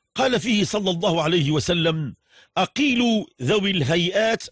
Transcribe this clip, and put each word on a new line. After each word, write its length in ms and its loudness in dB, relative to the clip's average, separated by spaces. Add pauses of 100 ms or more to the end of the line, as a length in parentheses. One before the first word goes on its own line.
(160)
قال 240 0
فيه 240 2
صلى 280 -2
الله 320 0
عليه 280 0
وسلم: 640 0 (420)
"أقيلوا 680 0 (160)
ذوي 300 0
الهيئات 800 0